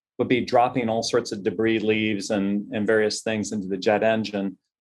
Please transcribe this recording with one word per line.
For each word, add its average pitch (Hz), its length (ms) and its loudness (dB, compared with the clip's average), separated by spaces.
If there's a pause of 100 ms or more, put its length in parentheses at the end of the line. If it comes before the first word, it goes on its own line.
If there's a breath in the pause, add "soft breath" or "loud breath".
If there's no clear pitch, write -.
(200)
would 120 80 2
be 127 180 2
dropping 123 420 2
all 113 140 0
sorts 117 300 -2
of 104 100 -8
debris, 110 380 0
leaves, 107 500 0
and, 101 460 -2
and 104 100 -2
various 107 380 2
things 107 300 -4
into 101 160 -4
the 98 80 -4
jet 104 260 2
engine 104 560 -2 (220)